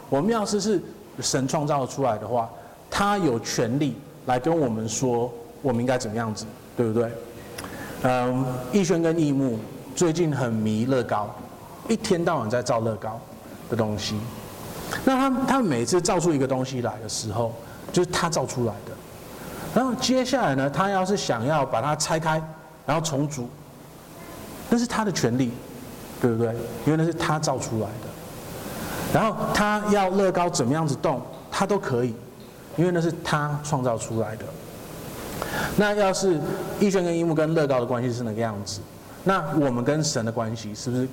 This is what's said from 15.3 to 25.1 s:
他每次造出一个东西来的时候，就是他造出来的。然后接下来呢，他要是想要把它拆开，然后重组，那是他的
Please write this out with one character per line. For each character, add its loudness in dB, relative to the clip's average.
他 4
每 2
次 4
造 2
出 4
一 4
个 2
东 0
西 -4
来 -2
的 -8
时 -4
候， 0
就 4
是 -2
他 0
造 2
出 -2
来 0
的。 -10
然 6
后 0
接 2
下 2
来 4
呢， 2
他 0
要 2
是 2
想 0
要 4
把 0
它 0
拆 0
开， 0
然 2
后 -2
重 0
组， -6
那 4
是 0
他 0
的 0